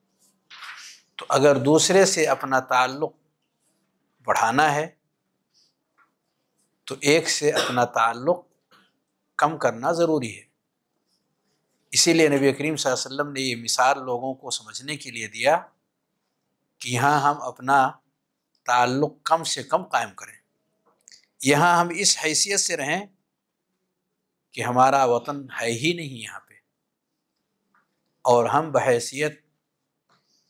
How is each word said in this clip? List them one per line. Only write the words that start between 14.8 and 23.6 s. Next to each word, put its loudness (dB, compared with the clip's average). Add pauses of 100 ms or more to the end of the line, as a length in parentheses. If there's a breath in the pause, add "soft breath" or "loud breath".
के -16
लिए -10
दिया 0 (1200)
कि -10
यहाँ 2
हम 2
अपना 0 (800)
ताल्लुक़ 2 (140)
कम 0
से -6
कम -2 (100)
कायम -2
करें। -20 (1040 soft breath)
यहाँ 4
हम 2
इस 0
हैसियत -2
से -4
रहें -4 (1500)